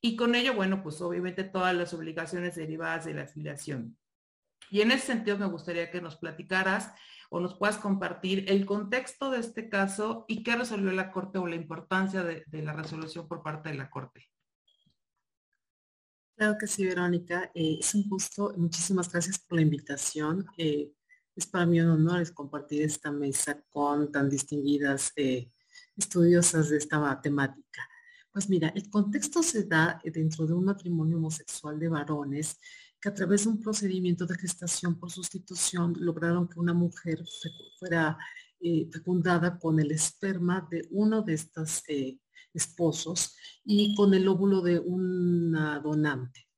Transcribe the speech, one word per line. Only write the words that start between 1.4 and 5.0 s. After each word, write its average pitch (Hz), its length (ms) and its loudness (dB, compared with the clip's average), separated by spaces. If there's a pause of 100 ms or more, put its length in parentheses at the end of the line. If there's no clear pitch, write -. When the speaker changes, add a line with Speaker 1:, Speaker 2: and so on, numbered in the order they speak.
Speaker 1:
todas 185 320 0
las 175 160 -2
obligaciones 165 640 -6
derivadas 160 480 -6
de 160 80 -8
la 143 140 -8
filiación. 143 720 -10 (720)
Y 196 100 0
en 226 120 6
ese 269 160 0